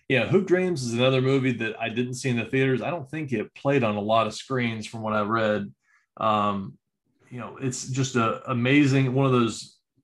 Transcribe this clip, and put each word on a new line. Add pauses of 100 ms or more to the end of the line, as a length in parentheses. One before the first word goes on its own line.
yeah,
Hoop
Dreams
is
another
movie
that
I
didn't
see
in
the
theaters.
I
don't
think
it
played
on
a
lot
of
screens
from
what
I
read. (460)
Um, (520)
you
know,
it's
just
a
amazing,
one
of
those (260)